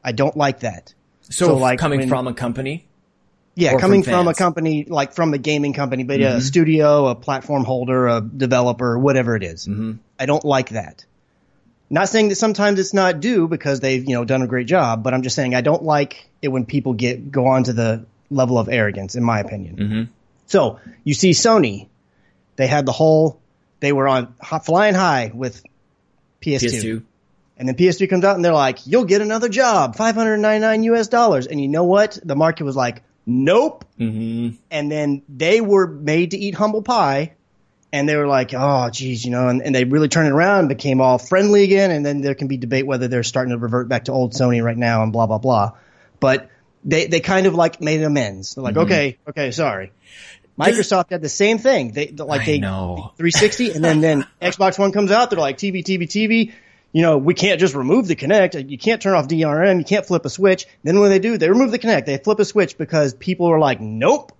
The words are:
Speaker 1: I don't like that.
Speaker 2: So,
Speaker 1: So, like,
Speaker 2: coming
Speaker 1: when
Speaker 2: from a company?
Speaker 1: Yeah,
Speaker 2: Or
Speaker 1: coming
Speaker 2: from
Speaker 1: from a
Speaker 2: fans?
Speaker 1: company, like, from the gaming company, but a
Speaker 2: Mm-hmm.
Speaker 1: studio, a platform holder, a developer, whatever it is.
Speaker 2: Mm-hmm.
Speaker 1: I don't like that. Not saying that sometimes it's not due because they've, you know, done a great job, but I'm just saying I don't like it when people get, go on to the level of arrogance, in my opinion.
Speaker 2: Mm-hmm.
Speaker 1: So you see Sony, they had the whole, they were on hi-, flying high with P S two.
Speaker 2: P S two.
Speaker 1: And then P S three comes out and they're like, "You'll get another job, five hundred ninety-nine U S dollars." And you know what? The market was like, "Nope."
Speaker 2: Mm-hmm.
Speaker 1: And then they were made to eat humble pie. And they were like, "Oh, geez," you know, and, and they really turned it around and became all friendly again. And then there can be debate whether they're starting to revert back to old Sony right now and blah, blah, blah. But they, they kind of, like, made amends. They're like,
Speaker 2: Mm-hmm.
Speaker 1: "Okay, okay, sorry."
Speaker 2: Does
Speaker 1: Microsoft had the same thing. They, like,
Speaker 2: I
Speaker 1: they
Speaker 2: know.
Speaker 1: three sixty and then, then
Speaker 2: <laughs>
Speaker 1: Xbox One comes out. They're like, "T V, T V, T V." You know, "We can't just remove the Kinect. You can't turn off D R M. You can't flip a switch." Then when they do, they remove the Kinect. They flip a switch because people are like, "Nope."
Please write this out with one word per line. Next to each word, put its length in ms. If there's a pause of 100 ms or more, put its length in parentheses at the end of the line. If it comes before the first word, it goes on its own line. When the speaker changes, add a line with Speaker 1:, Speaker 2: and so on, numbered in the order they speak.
Speaker 1:
I 80
don't 260
like 240
that. 320 (300)
Speaker 2:
So, 240
Speaker 1:
So, 100
like, 220
Speaker 2:
coming 200
Speaker 1:
when 100
Speaker 2:
from 180
a 60
company? 520 (720)
Speaker 1:
Yeah, 180
Speaker 2:
Or 60
Speaker 1:
coming 240
Speaker 2:
from 100
Speaker 1:
from 80
a 100
Speaker 2:
fans? 60
Speaker 1:
company, 500
like, 260
from 180
the 60
gaming 360
company, 300
but 160
a 40
Speaker 2:
Mm-hmm. 160
Speaker 1:
studio, 680
a 80
platform 480
holder, 440
a 140
developer, 760
whatever 360
it 80
is. 240
Speaker 2:
Mm-hmm. 260 (260)
Speaker 1:
I 60
don't 200
like 240
that. 360 (840)
Not 200
saying 200
that 60
sometimes 440
it's 140
not 260
due 280
because 320
they've, 280
you 80
know, 100
done 160
a 60
great 200
job, 360
but 100
I'm 80
just 140
saying 200
I 60
don't 220
like 440 (140)
it 80
when 160
people 280
get, 380
go 160
on 180
to 80
the 320 (240)
level 280
of 120
arrogance, 460
in 80
my 160
opinion. 380
Speaker 2:
Mm-hmm. 240 (460)
Speaker 1:
So 320 (240)
you 100
see 180
Sony, 560 (680)
they 120
had 180
the 60
whole, 480 (400)
they 140
were 140
on 340
hi-, 180
flying 360
high 380
with 300 (760)
P 160
S 60
two. 80
Speaker 2:
P 80
S 40
two. 220 (540)
Speaker 1:
And 120
then 60
P 120
S 120
three 80
comes 180
out 100
and 80
they're 100
like, 320
"You'll 200
get 160
another 260
job, 480
five 200
hundred 220
ninety-nine 460
U 120
S 120
dollars." 400
And 140
you 80
know 160
what? 360
The 140
market 300
was 100
like, 260 (240)
"Nope." 600 (140)
Speaker 2:
Mm-hmm. 580 (140)
Speaker 1:
And 200
then 380
they 320
were 260
made 440
to 60
eat 180
humble 260
pie. 520 (600)
And 160
they 80
were 100
like, 260
"Oh, 360
geez," 340
you 80
know, 160
and, 140
and 120
they 120
really 240
turned 180
it 60
around 260
and 100
became 300
all 180
friendly 460
again. 280
And 140
then 140
there 160
can 140
be 80
debate 280
whether 220
they're 160
starting 280
to 60
revert 300
back 180
to 60
old 220
Sony 280
right 160
now 260
and 100
blah, 140
blah, 100
blah. 340 (480)
But 300 (340)
they, 240
they 140
kind 260
of, 80
like, 240
made 240
amends. 520
They're 100
like, 100
Speaker 2:
Mm-hmm. 160
Speaker 1:
"Okay, 260 (120)
okay, 220
sorry." 420 (680)
Speaker 2:
Does 180
Speaker 1:
Microsoft 340
had 100
the 80
same 280
thing. 360
They, 140
like, 340
Speaker 2:
I 40
Speaker 1:
they 140
Speaker 2:
know. 580
Speaker 1:
three 140
sixty 400
and 120
then, 180
then 320
Speaker 2:
<laughs> 80
Speaker 1:
Xbox 360
One 140
comes 200
out. 180
They're 100
like, 180
"T 140
V, 120
T 120
V, 120
T 200
V." 240 (400)
You 100
know, 160
"We 160
can't 260
just 160
remove 320
the 80
Kinect. 540
You 80
can't 240
turn 140
off 120
D 160
R 200
M. 160
You 60
can't 200
flip 200
a 40
switch." 360 (180)
Then 180
when 100
they 80
do, 180
they 120
remove 220
the 80
Kinect. 260
They 120
flip 220
a 60
switch 320
because 360
people 340
are 120
like, 220
"Nope." 580